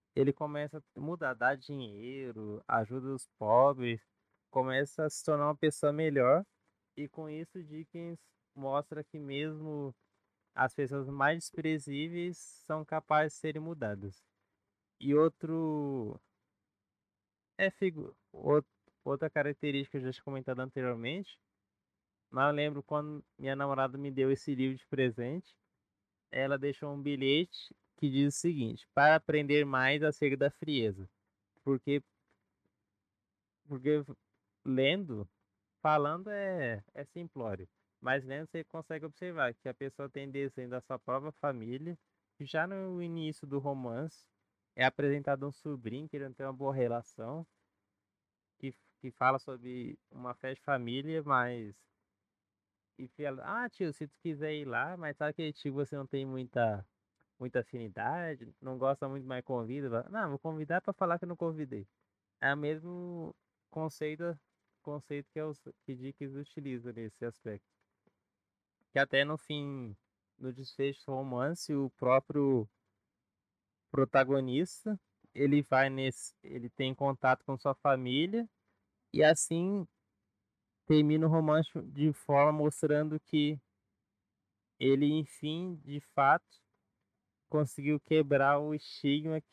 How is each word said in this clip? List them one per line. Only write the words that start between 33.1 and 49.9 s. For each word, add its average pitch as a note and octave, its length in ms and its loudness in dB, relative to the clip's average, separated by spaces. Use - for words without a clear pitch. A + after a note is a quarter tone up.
porque C#3+ 360 0
lendo, C3+ 640 2
falando D3+ 480 2
é, F3+ 540 -4
é C#3+ 120 -10
simplório, A2+ 640 -10
mas C3 240 0
lendo C#3+ 220 -10
você E3 160 -10
consegue D#3+ 420 -10
observar D3+ 480 -4
que - 160 -12
a B2 40 -8
pessoa C3+ 360 -10
tem C#3 200 -10
desenho C3 400 -6
da B2 120 -6
sua C3 160 -10
própria C3+ 360 -4
família, C3+ 640 -6
que C#3+ 100 -12
já D#3+ 200 -2
no F#3 360 -6
início D#3+ 460 -6
do C#3 120 -2
romance C3+ 680 -6
é B2+ 100 0
apresentado C#3+ 640 0
um C#3+ 40 -6
sobrinho C#3 580 -8
querendo C#3 240 -10
ter C3+ 120 -10
uma C3+ 80 -6
boa C3+ 200 -2
relação, A#2+ 720 -4
que, C3+ 180 -10
que B2+ 120 -12
fala C3 280 4
sobre B2+ 600 -12